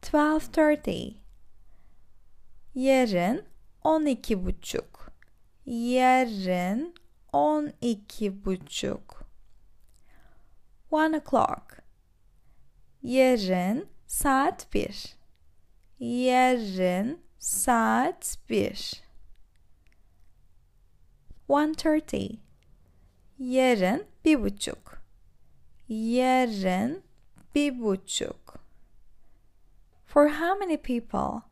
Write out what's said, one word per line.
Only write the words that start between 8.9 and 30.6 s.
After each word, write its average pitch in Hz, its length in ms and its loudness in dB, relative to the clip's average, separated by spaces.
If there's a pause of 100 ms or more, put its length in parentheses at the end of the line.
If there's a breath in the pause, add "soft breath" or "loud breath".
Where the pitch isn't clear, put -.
One 311 260 2
o'clock. - 640 -2 (1200)
Yarın 240 840 2 (200)
saat - 680 0
bir. - 420 -6 (840)
Yarın 240 1200 0 (200)
saat 233 1000 0 (120)
bir. - 540 -4 (2500)
One 302 260 2
thirty. - 540 -2 (1120)
Yarın 254 680 2 (200)
bir 302 180 4
buçuk. - 580 -8 (880)
Yarın 233 1120 0 (520)
bir 285 260 0
buçuk. - 800 -6 (1400)
For 294 240 6
how 339 300 -2
many 349 180 -2